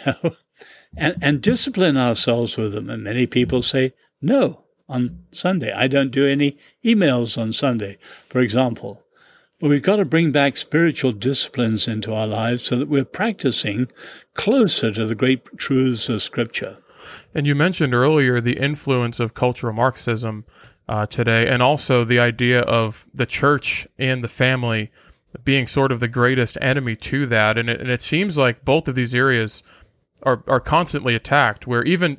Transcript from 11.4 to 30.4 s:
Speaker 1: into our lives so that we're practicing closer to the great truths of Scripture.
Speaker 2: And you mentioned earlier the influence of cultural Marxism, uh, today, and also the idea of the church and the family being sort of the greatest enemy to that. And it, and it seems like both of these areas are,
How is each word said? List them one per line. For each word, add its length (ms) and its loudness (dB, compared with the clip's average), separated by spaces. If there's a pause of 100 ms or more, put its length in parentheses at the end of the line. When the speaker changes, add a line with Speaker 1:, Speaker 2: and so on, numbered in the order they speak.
Speaker 1:
into 260 -4
our 140 -2
lives 360 -2
so 140 -2
that 120 -2
we're 160 2
practicing 840 -2 (480)
closer 560 2
to 160 -4
the 80 -4
great 420 0
truths 520 0
of 120 -2
Scripture. 560 -6 (560)
Speaker 2:
And 140 -2
you 80 2
mentioned 400 2
earlier 440 4
the 200 0
influence 600 -2
of 140 -4
cultural 400 -2
Marxism, 720 -4 (440)
uh, 160 -2
today, 420 2
and 140 2
also 420 2
the 160 2
idea 420 2
of 520 -2
the 120 -2
church 640 0 (100)
and 260 -2
the 60 -4
family 640 -2 (520)
being 240 2
sort 240 2
of 80 -2
the 80 0
greatest 540 0
enemy 340 -2
to 300 -4
that. 320 2
And 120 -2
it, 120 -4
and 80 -6
it 120 -2
seems 360 -2
like 260 2
both 240 0
of 80 -4
these 180 -2
areas 500 0 (600)
are, 240 0